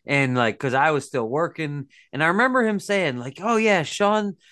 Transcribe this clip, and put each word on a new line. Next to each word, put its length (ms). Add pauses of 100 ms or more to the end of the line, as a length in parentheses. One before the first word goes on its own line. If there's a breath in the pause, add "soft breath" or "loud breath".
and, 300
like, 240
'cause 140
I 180
was 140
still 220
working. 600 (240 soft breath)
And 120
I 40
remember 400
him 120
saying, 380
like, 240
"Oh, 160
yeah, 260
Sean, 520 (160 soft breath)